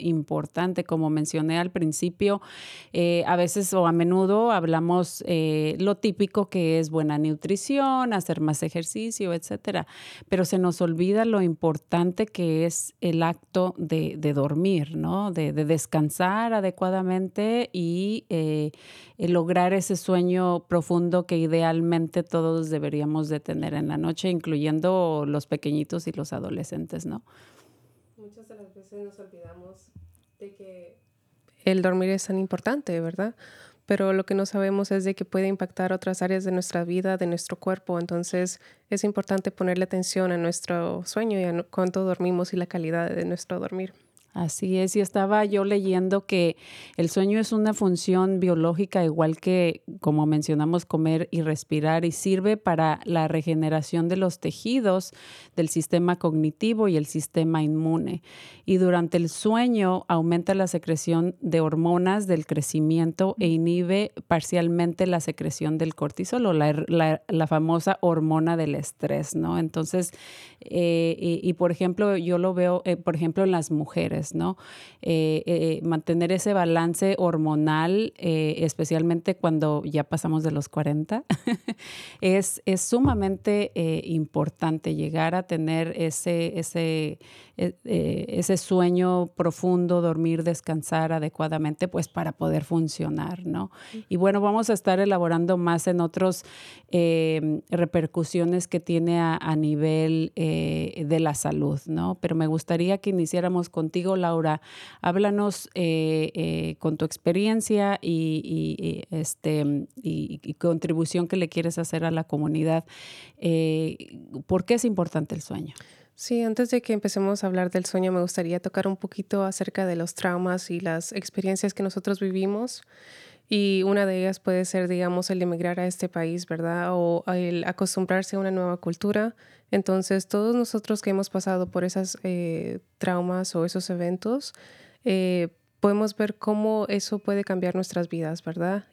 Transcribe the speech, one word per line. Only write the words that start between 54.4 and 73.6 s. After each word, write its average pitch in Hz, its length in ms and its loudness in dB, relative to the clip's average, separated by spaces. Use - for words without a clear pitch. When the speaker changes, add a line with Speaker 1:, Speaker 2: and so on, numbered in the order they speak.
Speaker 1:
tejidos, 196 720 0
del 160 140 0
sistema 175 480 2
cognitivo 180 720 2
y 165 80 4
el 151 80 2
sistema 160 580 0
inmune. 160 600 0
Y - 100 4
durante 180 400 4
el 170 140 2
sueño 214 800 2
aumenta 170 440 2
la 190 140 2
secreción 165 720 0
de 165 220 2
hormonas 175 640 2
del 165 180 2
crecimiento 160 960 2
e 190 80 2
inhibe 175 640 2
parcialmente 170 800 2
la 175 140 2
secreción 156 560 -4
del 160 180 -2
cortisol 180 500 -2
o 196 60 4
la, 151 380 2
la, 160 400 2
la 160 180 2
famosa 165 540 2
hormona 160 560 2
del 151 180 0
estrés, 147 580 -4
¿no? 165 260 -2
Entonces, 165 520 -2
eh, 165 580 2
y, 170 240 0
y, 180 120 2
por 175 180 2
ejemplo, 185 460 2
yo 175 200 0
lo 185 160 2
veo, 180 300 2
eh, 175 140 0
por 175 180 -2
ejemplo, 165 300 2
en 190 60 4
las 165 200 0